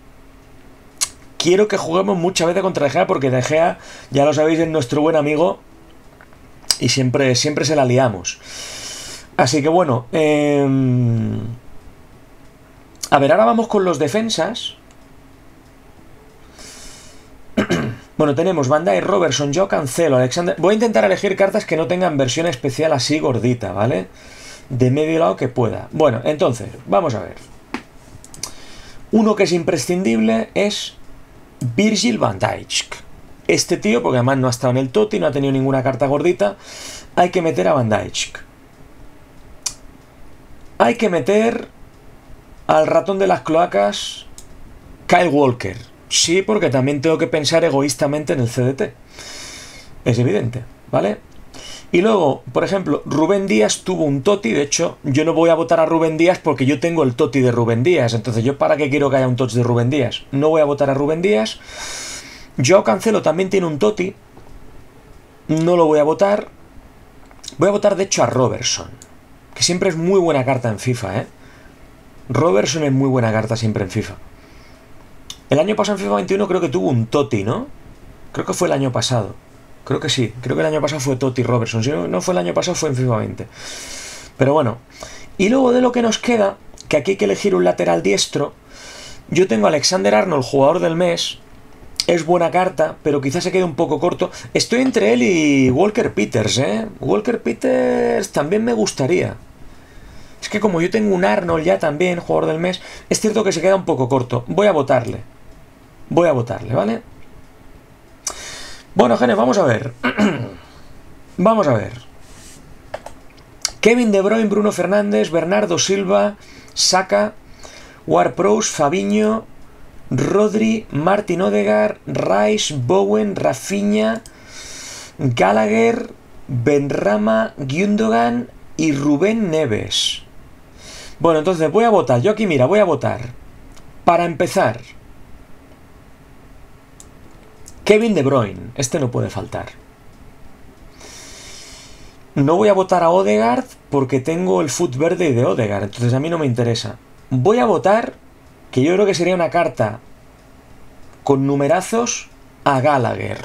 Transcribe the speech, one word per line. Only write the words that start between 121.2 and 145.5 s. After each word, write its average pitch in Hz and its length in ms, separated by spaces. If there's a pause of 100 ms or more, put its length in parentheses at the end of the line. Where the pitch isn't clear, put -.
Odegaard, 208 540 (100)
Rice, 190 680
Bowen, 196 600
Rafinha, 208 880 (960)
Gallagher, 208 920 (380)
Benrahma, 147 1120
Gündogan 220 920 (280)
y - 160
Rubén 160 580
Neves. 117 720 (960)
Bueno, 160 200
entonces 160 320
voy 214 120
a 240 80
votar. 131 300
Yo 196 100
aquí, 214 160
mira, 139 180
voy 190 140
a 208 60
votar. 120 340 (840)
Para 170 220
empezar, 165 560 (3000)
Kevin 214 300
De 151 100
Bruyne. 117 520
Este 139 240
no 127 120
puede 117 180
faltar. 87 400 (2750)
No 147 200
voy 214 140
a 196 40
votar 185 300
a 165 60
Odegaard 214 560 (240)
porque 135 300
tengo 175 420
el 151 80
foot 139 260
verde 165 380
de 117 100
Odegaard. 104 420